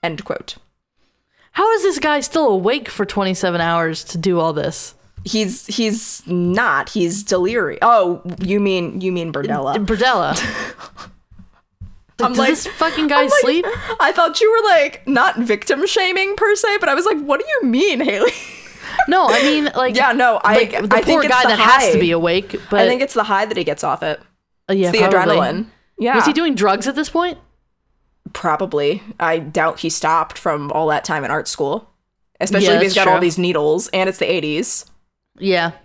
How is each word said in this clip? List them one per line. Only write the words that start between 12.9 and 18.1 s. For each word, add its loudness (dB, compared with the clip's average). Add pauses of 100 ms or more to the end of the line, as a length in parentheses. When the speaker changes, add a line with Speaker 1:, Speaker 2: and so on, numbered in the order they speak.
Speaker 2:
guy 4
Speaker 1:
I'm 0
like, 4
Speaker 2:
sleep? 2 (340)
Speaker 1:
I 2
thought 0
you 6
were, 2
like, 2
not 2
victim -2
shaming 0
per 2
se, 0
but 0
I 2
was 0
like, 0
"What 0
do -6
you 0
mean, 2
Haley?" 0